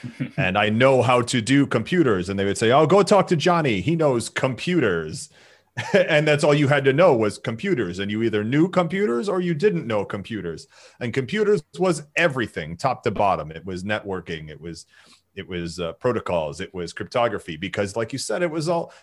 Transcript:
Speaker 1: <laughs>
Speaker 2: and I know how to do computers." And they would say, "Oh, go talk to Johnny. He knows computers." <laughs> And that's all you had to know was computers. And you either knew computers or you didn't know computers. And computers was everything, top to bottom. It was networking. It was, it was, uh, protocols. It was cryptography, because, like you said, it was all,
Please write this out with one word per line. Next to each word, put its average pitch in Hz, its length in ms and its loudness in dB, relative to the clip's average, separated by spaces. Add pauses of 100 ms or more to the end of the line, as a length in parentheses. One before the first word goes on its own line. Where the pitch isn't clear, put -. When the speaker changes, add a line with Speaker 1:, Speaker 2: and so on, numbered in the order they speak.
(100)
Speaker 1:
<laughs> - 280 -10
Speaker 2:
and 95 180 0
I 104 140 2
know 127 320 4
how 123 180 4
to 117 220 -2
do 135 240 4
computers." 110 640 0
And 98 80 -2
they 98 80 0
would 202 100 0
say, 113 140 2
"Oh, 151 160 6
go 196 160 6
talk 190 240 4
to 180 100 0
Johnny. 151 460 0
He 151 140 0
knows 135 340 0
computers." 117 1000 -2 (480)
<laughs> - 160 -6
And 165 340 4
that's 151 180 4
all 147 100 6
you 147 140 2
had 139 180 2
to 135 60 6
know 160 220 6
was 107 220 0
computers. 117 640 -4
And 101 120 -4
you 107 120 -2
either 107 220 0
knew 147 240 2
computers 196 600 0
or 185 140 -2
you 175 120 -2
didn't 165 320 0
know 104 200 -2
computers. 95 600 -10 (340)
And 120 120 -6
computers 190 520 0 (140)
was 175 260 0 (120)
everything, 117 600 -2
top 127 240 -2
to - 80 -2
bottom. 92 400 0
It 82 160 -14
was 92 180 -8
networking. 90 680 -6
It 73 100 -18
was, 80 260 -14 (480)
it 95 140 -12
was, 87 320 -6
uh, 82 140 -4
protocols. 87 640 -2
It 92 120 -10
was 87 220 -8
cryptography, 98 600 -4
because, 98 400 -6
like 113 160 -4
you 127 80 -8
said, - 220 -4
it 170 100 0
was 156 160 -4
all, 170 240 -4 (100)